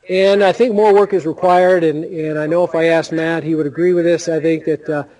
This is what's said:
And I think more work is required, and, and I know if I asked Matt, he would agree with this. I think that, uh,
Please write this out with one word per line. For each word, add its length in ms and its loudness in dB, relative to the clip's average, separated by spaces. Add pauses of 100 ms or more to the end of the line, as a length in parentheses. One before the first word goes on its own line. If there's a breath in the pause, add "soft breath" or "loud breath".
And 340 2
I 80 4
think 220 0
more 200 4
work 200 4
is 120 -2
required, 580 2
and, 220 -2
and 340 -6
I 80 -4
know 160 0
if 120 -4
I 100 0
asked 260 0
Matt, 320 -4
he 120 -4
would 120 -2
agree 260 -2
with 120 0
this. 220 0
I 120 -2
think 260 -2
that, 240 -6
uh, 140 -4 (160 soft breath)